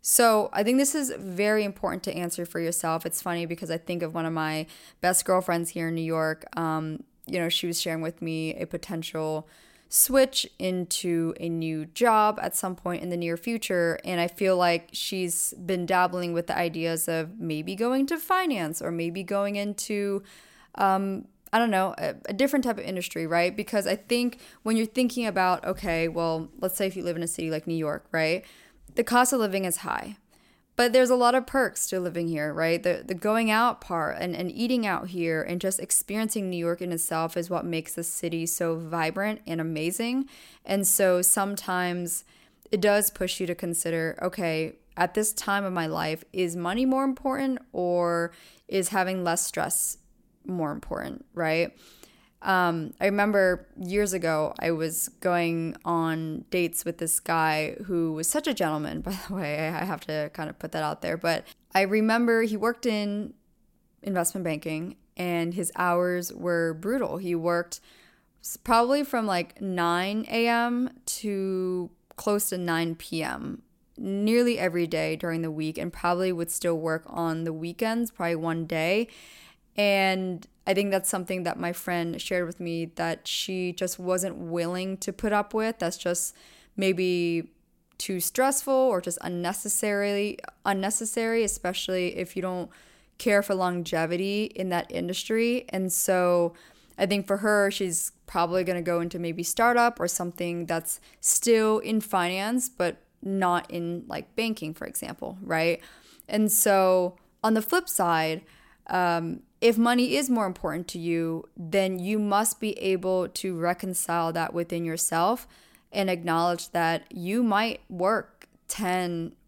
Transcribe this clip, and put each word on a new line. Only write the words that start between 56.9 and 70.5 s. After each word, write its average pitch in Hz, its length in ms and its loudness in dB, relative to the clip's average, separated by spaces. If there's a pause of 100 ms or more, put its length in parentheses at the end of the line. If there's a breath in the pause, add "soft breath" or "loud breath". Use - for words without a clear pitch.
this 165 220 -2
guy 156 560 0 (100)
who 170 280 0
was 156 140 -4
such 294 200 0
a 277 80 0
gentleman, 156 460 -2
<laughs> - 0 -
by 190 140 -6 (120)
the 202 80 -6
way. 156 320 -2
I, 156 140 -4
I - 20 -2
have 175 240 -4
to 151 260 -4
kind 156 160 -6
of - 80 -14
put 165 140 -10
that 156 100 -4
out 151 220 -4
there. 165 140 -2
But 170 280 0 (300 loud breath)
I 190 60 6
remember 220 600 4
he 220 160 0
worked 233 300 -2
in 208 480 -2 (680)
investment 185 420 -2
banking 160 520 -4 (200)
and 170 380 -2
his 208 220 -2
hours 180 580 2
were 170 400 0
brutal. 180 440 -2
He 175 180 -2
worked 170 440 -2 (640 soft breath)
s-, - 140 -10
probably 240 460 4
from, 233 240 -2
like, 175 340 -2
nine 185 680 0
A 233 200 0
M 240 420 0 (160)